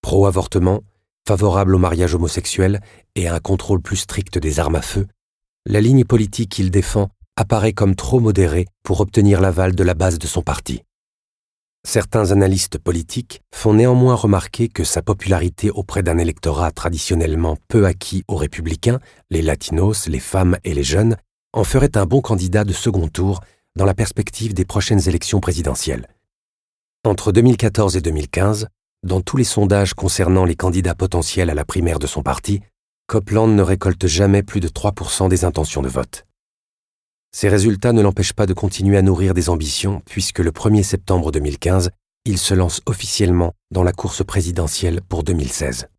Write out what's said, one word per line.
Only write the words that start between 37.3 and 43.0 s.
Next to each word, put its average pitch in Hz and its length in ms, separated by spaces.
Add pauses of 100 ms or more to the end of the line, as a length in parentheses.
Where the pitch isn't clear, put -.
Ces - 160
résultats 104 460
ne 113 80
l'empêchent 98 320
pas 104 140
de 92 80
continuer 98 420
à 92 60
nourrir 92 320
des 87 140
ambitions, 85 580
puisque - 320
le 82 120
premier 104 300
septembre 90 500
deux 76 80
mille 71 200
quinze, 90 320 (340)
il 101 140
se - 160
lance 90 320
officiellement 90 640 (160)